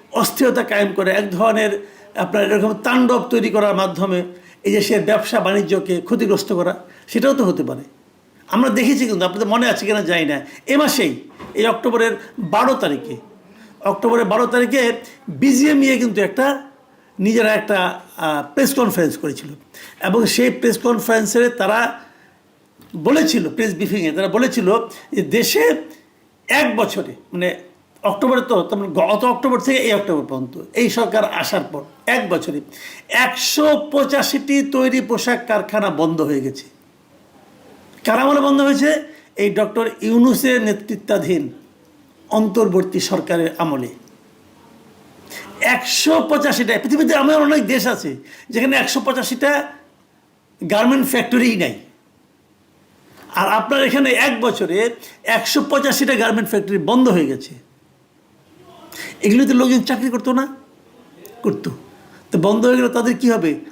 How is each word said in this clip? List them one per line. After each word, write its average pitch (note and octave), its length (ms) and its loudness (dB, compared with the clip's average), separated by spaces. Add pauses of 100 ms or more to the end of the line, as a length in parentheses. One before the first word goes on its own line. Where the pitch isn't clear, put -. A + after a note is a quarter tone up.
(120)
অস্থিরতা A#3+ 500 0
কায়েম G3+ 300 0
করে, F#3+ 180 0
এক G3+ 200 0
ধরনের G#3 560 0 (300)
আপনার G3 360 0
এরকম G#3+ 220 2
তাণ্ডব B3 560 2
তৈরি G#3+ 200 2
করার G3+ 260 2
মাধ্যমে F#3 460 -2 (400)
এই G3 100 0
দেশের G#3 300 2
ব্যবসা G#3 380 0
বাণিজ্যকে F#3+ 600 0
ক্ষতিগ্রস্ত G3+ 520 -2
করা, F3 220 -2 (320)
সেটাও A3 280 2
তো - 100 0
হতে D#3 200 0
পারে। C3 160 -8 (680)
আমরা B3 220 2
দেখেছি B3+ 360 2
কিন্তু, F#3+ 200 -2
আপনাদের G3+ 220 -4
মনে A#3+ 200 2
আছে G#3 180 -2
কিনা G#3 140 0
জানি E3+ 240 0
না, C#3+ 160 -2 (260)
এ C4+ 100 2
মাসেই A3 400 2 (380)
এই G#3+ 120 2
অক্টোবরের A3+ 500 0 (220)
বারো A3+ 360 2
তারিখে, D3 420 -4 (640)
অক্টোবরের A3+ 440 0
বারো G#3 220 2
তারিখে B3 460 2 (360)
বিজিএমইএ C4+ 720 4
কিন্তু G#3 220 0
একটা F3+ 500 -2 (480)
নিজেরা G#3+ 360 2
একটা, G3 460 -2 (160)
আহ, D3+ 260 -2 (120)
প্রেস C#4 200 0
কনফারেন্স F3+ 420 0
করেছিল D3 340 -10 (500)
এবং G#3+ 260 2
সেই B3 240 2
প্রেস A3+ 280 0
কনফারেন্সে A#3 680 2
তারা A3+ 520 -2 (960)
বলেছিল, A3 520 0
প্রেস G#3+ 260 -4
ব্রিফিংয়ে E3 380 -2
তারা F#3+ 160 -2
বলেছিল A3 600 0 (240)
যে G#3+ 100 0
দেশে A#3+ 520 2 (720)
এক B3 280 0
বছরে F3+ 380 -4 (180)
মানে F3+ 280 -4 (420)
অক্টোবরে B3 380 0
তো, A#3+ 220 0
তার G3+ 160 -4
মানে G3 160 -6
গত F#3 300 0
অক্টোবর B3 360 0
থেকে C4 180 0
এই A3+ 140 0
অক্টোবর F3 320 0
পর্যন্ত C3 340 -8 (160)
এই A#3+ 160 2
সরকার A3 340 0
আসার - 360 -4 (120)
পর C#3+ 100 -10 (240)
এক A3+ 220 0
বছরে D#3 320 -4 (480)
একশো D4 840 0
পঁচাশিটি C#4 680 0
তৈরি C4 380 0
পোশাক A#3 460 -2
কারখানা G3+ 440 0
বন্ধ D#3+ 300 0
হয়ে D3 200 -2
গেছে। C3 240 -8 (1400)
কার A3+ 140 0
আমলে C#4 220 2
বন্ধ C#4 200 4
হয়েছে? C#4+ 420 2 (340)
এই G3+ 140 0
ডক্টর G#3+ 400 -2 (100)
ইউনূসের A#3+ 600 4
নেতৃত্বাধীন F#3+ 920 -2 (800)
অন্তর্বর্তী G3 720 0
সরকারের E3+ 580 -2
আমলে। C#3 300 -4 (1700)
একশো D4+ 680 0
পঁচাশিটা, A#3+ 540 0
পৃথিবীতে D4+ 320 2
এমন C#4+ 200 2
অনেক D4 320 2
দেশ A3+ 200 0
আছে F3 300 -4 (340)
যেখানে C4 260 0
একশো - 240 -2
পঁচাশিটা C4+ 680 -2 (1000)
গার্মেন্ট A#3+ 380 2
ফ্যাক্টরিই A#3+ 480 2
নাই, C#3 180 -2 (1600)
আর F#3+ 140 0
আপনার A3+ 360 2
এখানে C4+ 260 2
এক A#3+ 300 0
বছরে G#3+ 500 0 (340)
একশো A3+ 460 0
পঁচাশিটা C#4 440 2
গার্মেন্ট A3+ 340 0
ফ্যাক্টরি G3+ 300 -2
বন্ধ A#3+ 300 2
হয়ে F3 180 2
গেছে। C3 280 -8 (1700)
এগুলোতে B3+ 340 4
লোকজন B3+ 260 4
চাকরি B3 300 -2
করতো B3 220 -2
না? C4+ 240 -2 (880)
করতো। - 280 -4 (640)
তো G3+ 60 0
বন্ধ G#3+ 280 2
হয়ে B3 100 6
গেলে B3 120 2
তাদের A#3+ 300 -2
কি B3 120 2
হবে? E3+ 240 0 (180)